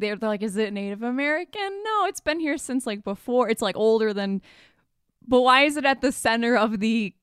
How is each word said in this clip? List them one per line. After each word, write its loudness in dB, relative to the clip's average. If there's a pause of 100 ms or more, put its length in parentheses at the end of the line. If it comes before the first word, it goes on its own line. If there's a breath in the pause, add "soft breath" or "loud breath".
they're, -2
they're -4
like, -4
"Is -4
it -2
Native -8
American?" -4
"No, 0
it's -6
been -2
here -2
since, -6
like, -8
before. -2
It's, -2
like, -2
older 2
than," -2 (840 soft breath)
but 6
why 8
is 2
it -2
at 2
the 0
center 0
of 2
the 0